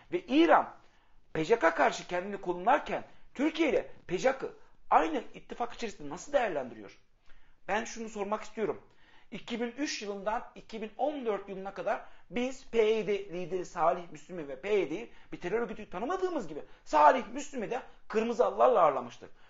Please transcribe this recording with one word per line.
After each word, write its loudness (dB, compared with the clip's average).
Ve -4
İran 4
pejaka 4
karşı 2
kendini -6
konumlarken 0
Türkiye 0
ile 0
pejaka 0
aynı 4
ittifak -8
içerisinde -8
nasıl -8
değerlendiriyor? -2
Ben 0
şunu -8
sormak -4
istiyorum. -4
İki -8
bin -2
üç -6
yılından -6
iki -12
bin -8
on -2
dört -2
yılına -8
kadar -4
biz -4
P 2
Y 4
D 0
lideri -4
Salih 0
Müslim'i -12
ve -10
P 0
Y 4
D'yi -6
bir -10
terör -2
örgütü -8
tanımadığımız -2
gibi -10
Salih 8
Müslim'i -6
de -4
kırmızı 2
halılarla 6
ağırlamıştık. 2